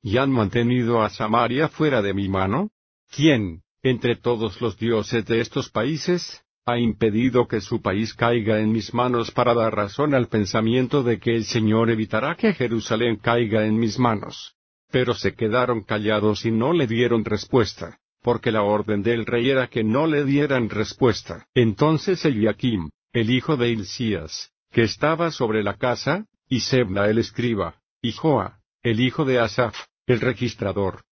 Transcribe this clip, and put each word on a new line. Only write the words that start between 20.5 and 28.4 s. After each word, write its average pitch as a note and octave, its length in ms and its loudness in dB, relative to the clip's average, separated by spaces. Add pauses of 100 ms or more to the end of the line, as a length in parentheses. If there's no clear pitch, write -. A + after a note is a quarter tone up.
respuesta. - 840 -2
Entonces D3 720 2
Eliakim, G#2+ 680 0 (220)
el A2+ 180 0
hijo B2+ 260 0
de A#2+ 140 2
Hilcías, G#2 840 -6 (180)
que A#2 140 4
estaba D#3 480 0
sobre G#2+ 320 0
la G2+ 100 -2
casa, C#3 520 -2 (220)
y B2 120 0
Sebna G2+ 460 2
el A2 120 2
escriba, A2 640 -2 (200)
y A2+ 120 -4
Joa, A#2+ 480 -2 (220)